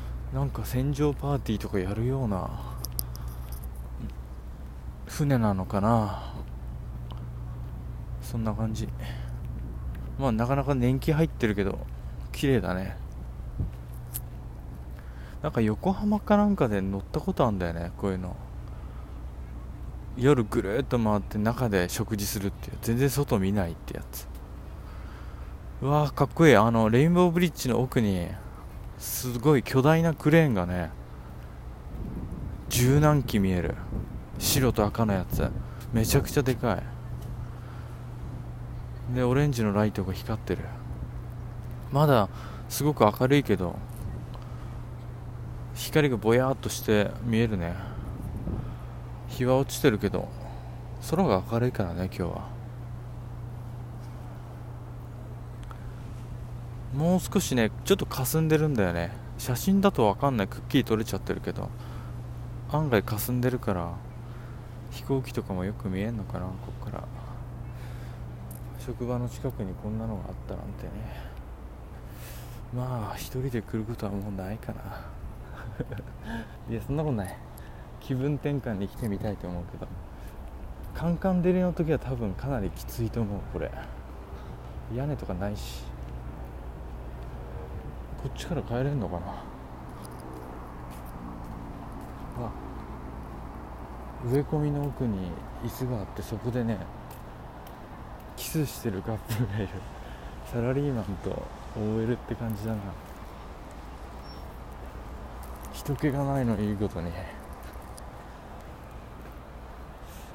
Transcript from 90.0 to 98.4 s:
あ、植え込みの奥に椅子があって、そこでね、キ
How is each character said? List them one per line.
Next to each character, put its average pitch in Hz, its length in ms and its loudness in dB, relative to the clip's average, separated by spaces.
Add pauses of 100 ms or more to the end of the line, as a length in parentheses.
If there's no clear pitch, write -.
あ、 113 60 -4 (1800)
植 135 80 6
え - 20 6
込 151 180 0
み 147 120 2
の 143 140 0
奥 135 200 -2
に 92 260 0 (320)
椅 120 60 -4
子 127 220 -2
が 120 80 0
あ 98 40 -4
っ - 40 -6
て、 - 140 -8
そ - 160 -4
こ 120 140 -2
で 120 120 0
ね、 113 140 2 (1600)
キ - 140 -8